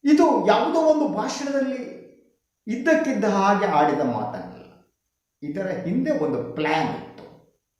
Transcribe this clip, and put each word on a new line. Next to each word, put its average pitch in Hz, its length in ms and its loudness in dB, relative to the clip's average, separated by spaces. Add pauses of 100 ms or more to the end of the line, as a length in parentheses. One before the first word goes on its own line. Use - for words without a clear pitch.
ಇದು 294 420 6
ಯಾವುದೋ 320 340 2
ಒಂದು 302 280 4
ಭಾಷಣದಲ್ಲಿ 262 880 -4 (680)
ಇದ್ದಕ್ಕಿದ್ದ 269 580 0
ಹಾಗೆ 196 420 2
ಆಡಿದ 151 340 2
ಮಾತನ್ನಲ್ಲ. - 960 -8 (460)
ಇದರ 156 240 -8 (180)
ಹಿಂದೆ 262 340 0
ಒಂದು 127 340 -4
ಪ್ಲಾನ್ 151 360 -2
ಇತ್ತು. - 680 -14 (240)